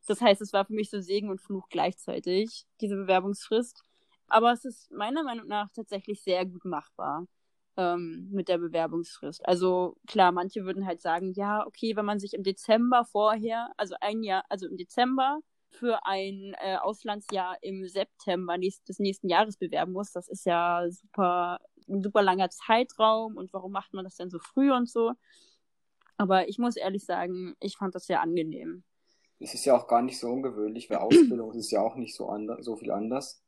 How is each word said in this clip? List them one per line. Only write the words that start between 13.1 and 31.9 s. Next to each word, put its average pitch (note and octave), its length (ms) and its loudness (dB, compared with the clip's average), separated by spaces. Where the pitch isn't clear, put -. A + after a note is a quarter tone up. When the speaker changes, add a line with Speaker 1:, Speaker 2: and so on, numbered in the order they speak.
Speaker 1:
also F#3+ 240 -4
ein G#3+ 220 -2
Jahr, F#3+ 260 0
also F#3+ 180 -6
im F#3 100 -8
Dezember C4 640 0
für A#3 280 0
ein, G3 560 -4
äh, F#3+ 160 -2
Auslandsjahr G3+ 840 -4
im F#3+ 260 -8
September F3+ 680 -2
nächst-, F#3 320 -4
des F#3+ 100 -10
nächsten G3 300 0
Jahres G3 280 4
bewerben E3+ 360 -2
muss. G3 180 -6
Das - 180 -10
ist - 160 -8
ja F3 440 2
super, F3 680 0
ein G3 120 0
super G3+ 220 4
langer F#3 260 4
Zeitraum A3 880 2
und F#3 160 -12
warum F#3+ 180 -8
macht G3 220 -8
man F#3+ 120 -6
das F#3 100 -16
denn F3+ 140 -10
so F3 100 -8
früh C#4 340 4
und B3 160 2
so? A#3 240 2
Aber F#3 300 4
ich G#3 120 -8
muss A#3+ 160 0
ehrlich F#3+ 300 -4
sagen, F3+ 540 -4
ich - 180 -8
fand F#3 180 -4
das F3+ 100 -12
sehr F3+ 160 2
angenehm. E3 600 -4
Speaker 2:
Es - 160 -14
ist - 100 -6
ja C3 100 8
auch A#2 120 0
gar A#2+ 160 4
nicht B2+ 160 -6
so A#2+ 100 -6
ungewöhnlich, A#2 600 -4
weil G#2+ 80 -2
Ausbildung A#2+ 560 6
ist A2+ 180 -6
ja G#2 100 2
auch A2 140 0